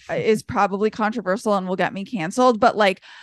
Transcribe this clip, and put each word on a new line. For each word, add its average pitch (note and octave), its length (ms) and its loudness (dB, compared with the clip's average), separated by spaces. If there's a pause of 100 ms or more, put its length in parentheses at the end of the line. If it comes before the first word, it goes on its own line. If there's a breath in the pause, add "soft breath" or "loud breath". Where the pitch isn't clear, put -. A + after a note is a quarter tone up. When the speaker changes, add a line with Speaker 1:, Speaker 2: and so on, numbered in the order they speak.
Speaker 1:
<laughs> - 100 -12
Speaker 2:
is G3 300 0
probably G3+ 460 0
controversial G#3+ 680 -2
and F#3 100 -2
will F#3 120 -4
get F3 160 -2
me G3 100 -8
canceled. A3+ 560 0
But, A3+ 160 4
like, G3 260 2 (220 loud breath)